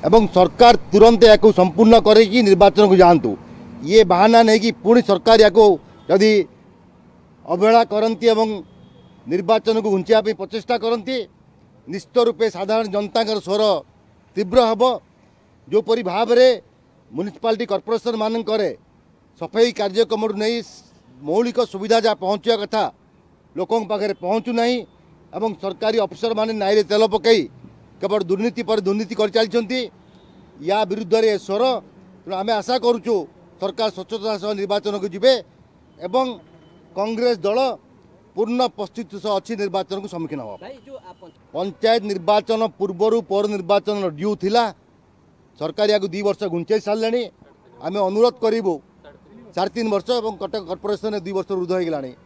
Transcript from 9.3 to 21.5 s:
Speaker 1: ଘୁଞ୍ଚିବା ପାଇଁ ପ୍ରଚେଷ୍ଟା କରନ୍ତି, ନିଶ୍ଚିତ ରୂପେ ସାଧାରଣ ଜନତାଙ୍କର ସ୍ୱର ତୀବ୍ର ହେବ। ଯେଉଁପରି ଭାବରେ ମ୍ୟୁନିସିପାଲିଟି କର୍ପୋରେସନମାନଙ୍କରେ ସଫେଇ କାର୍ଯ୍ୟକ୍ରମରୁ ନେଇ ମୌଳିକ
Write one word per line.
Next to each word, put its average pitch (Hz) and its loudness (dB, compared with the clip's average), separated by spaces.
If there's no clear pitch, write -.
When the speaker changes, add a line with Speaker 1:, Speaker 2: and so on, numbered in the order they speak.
Speaker 1:
ଘୁଞ୍ଚିବା 190 2
ପାଇଁ 214 -6
ପ୍ରଚେଷ୍ଟା 208 -8
କରନ୍ତି, 233 -4
ନିଶ୍ଚିତ - -8
ରୂପେ 226 -2
ସାଧାରଣ 208 -4
ଜନତାଙ୍କର 208 -4
ସ୍ୱର 208 -2
ତୀବ୍ର 208 2
ହେବ। 220 0
ଯେଉଁପରି 220 -2
ଭାବରେ 233 2
ମ୍ୟୁନିସିପାଲିଟି 208 -6
କର୍ପୋରେସନମାନଙ୍କରେ 220 -4
ସଫେଇ 226 0
କାର୍ଯ୍ୟକ୍ରମରୁ 214 -2
ନେଇ 220 -4
ମୌଳିକ 208 -2